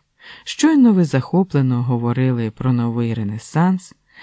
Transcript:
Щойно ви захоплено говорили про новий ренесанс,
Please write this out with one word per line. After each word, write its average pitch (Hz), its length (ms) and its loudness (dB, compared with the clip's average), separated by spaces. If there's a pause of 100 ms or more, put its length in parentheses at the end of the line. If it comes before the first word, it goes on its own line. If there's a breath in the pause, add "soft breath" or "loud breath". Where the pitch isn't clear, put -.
(440 loud breath)
Щойно 285 480 2
ви 185 120 4
захоплено 139 760 0
говорили 120 680 -2
про 127 220 -2
новий 117 420 -2
ренесанс, 113 800 -4 (280 loud breath)